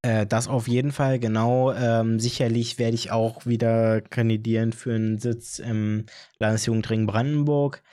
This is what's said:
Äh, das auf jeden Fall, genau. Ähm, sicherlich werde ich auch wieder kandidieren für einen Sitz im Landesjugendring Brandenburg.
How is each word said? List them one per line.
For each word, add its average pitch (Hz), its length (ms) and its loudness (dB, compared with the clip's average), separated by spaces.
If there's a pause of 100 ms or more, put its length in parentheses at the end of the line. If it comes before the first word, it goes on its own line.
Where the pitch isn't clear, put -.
Äh, 110 240 2
das 113 220 0
auf 123 200 -2
jeden 127 240 0
Fall, 135 260 0
genau. 120 540 2
Ähm, 113 480 2
sicherlich 117 580 -2
werde 113 160 0
ich - 160 -4
auch 113 340 -2
wieder 113 560 2
kandidieren 113 720 0
für 117 220 -6
einen 110 240 0
Sitz 117 400 -6
im 107 480 -2 (320)
Landesjugendring 110 680 0
Brandenburg. 143 760 0 (100)